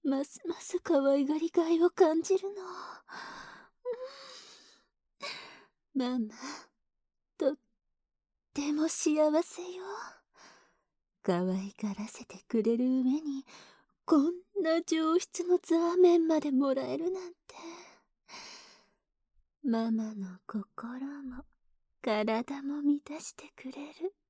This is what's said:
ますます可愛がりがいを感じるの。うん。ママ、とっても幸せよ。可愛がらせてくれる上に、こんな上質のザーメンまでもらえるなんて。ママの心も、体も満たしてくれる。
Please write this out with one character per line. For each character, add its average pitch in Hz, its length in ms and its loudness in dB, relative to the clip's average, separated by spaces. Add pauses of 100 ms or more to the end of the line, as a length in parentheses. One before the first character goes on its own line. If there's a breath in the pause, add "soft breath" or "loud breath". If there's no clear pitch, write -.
ま 277 220 0
す - 240 -12
ま 339 120 -6
す - 200 -6
可 277 280 4
愛 277 160 4
が 302 140 0
り 330 120 -2
が 330 200 2
い 330 140 4
を 359 60 6
感 330 300 4
じ 381 160 2
る 392 160 -4
の。 392 100 -12 (3250 loud breath)
う 277 40 0
ん。 - 40 0
マ 254 160 -2
マ、 214 160 -4 (1040 loud breath)
と 285 140 4
っ 294 40 -6 (960)
て 294 200 -2
も 311 160 2
幸 - 260 0 (280)
せ - 200 -8
よ。 370 220 -12 (1400 soft breath)
可 185 120 2
愛 185 460 -2
が 208 140 -4
ら 208 140 -10
せ - 160 -16
て - 240 -20
く 226 120 2
れ 226 160 2
る 247 80 0
上 254 180 2 (180)
に、 277 260 -6 (580 loud breath)
こ 320 140 6
ん 302 140 4 (280)
な 330 220 2
上 320 380 2
質 - 240 -8
の 359 180 4
ザ 339 300 2
ー 359 40 0
メ 349 200 8
ン 330 100 4
ま 311 140 4
で 294 100 -2
も 269 240 2
ら 262 120 -2
え 262 120 -4
る 339 140 -2
な 381 80 -6
ん 349 120 -14
て。 - 220 -20 (2000 loud breath)
マ 226 300 2
マ 220 220 -2
の 185 320 -10
心 233 600 -10 (160)
も、 254 220 -12 (560)
体 220 640 -2
も 285 180 -4
満 285 240 2
た 302 160 -12
し - 160 -16
て - 180 -20
く - 160 -20
れ 294 220 -14
る。 359 220 -8 (160)